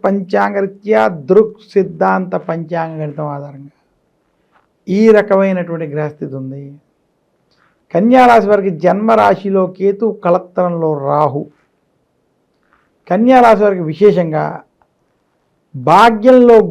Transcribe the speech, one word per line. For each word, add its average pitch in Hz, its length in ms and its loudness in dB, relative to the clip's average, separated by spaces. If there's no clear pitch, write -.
పంచాంగరీత్యా 202 1000 -2
దృక్ 214 280 2
సిద్ధాంత 185 600 -2
పంచాంగ 165 540 -8
గణితం 147 320 -10
ఆధారంగా 143 420 -18
ఈ 196 160 0
రకమైనటువంటి 180 720 -2
గ్రహస్థితి 151 480 -10
ఉంది. 135 240 -14
కన్యా 240 360 4
రాశి 220 220 2
వారికి 196 200 0
జన్మరాశిలో 196 840 0
కేతు, 196 280 -2
కళత్రంలో 175 640 -2
రాహు. 147 320 -2
కన్యా 240 380 2
రాశి 208 180 4
వారికి 185 280 -2
విశేషంగా 170 520 0
భాగ్యంలో 226 800 4